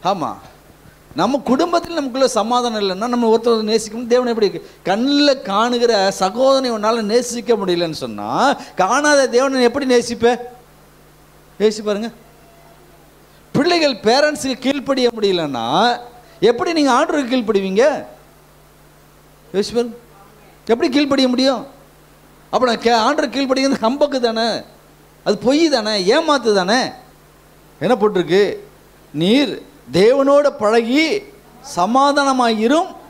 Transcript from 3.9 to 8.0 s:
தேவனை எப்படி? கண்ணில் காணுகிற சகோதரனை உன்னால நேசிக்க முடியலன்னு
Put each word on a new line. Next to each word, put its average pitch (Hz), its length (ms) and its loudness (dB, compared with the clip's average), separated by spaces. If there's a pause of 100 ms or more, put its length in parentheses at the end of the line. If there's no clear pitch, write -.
தேவனை 247 200 2
எப்படி? 220 160 0 (400)
கண்ணில் 277 440 2 (160)
காணுகிற 233 440 0 (280)
சகோதரனை 254 560 2
உன்னால 220 340 -2
நேசிக்க 233 500 0
முடியலன்னு 175 440 -2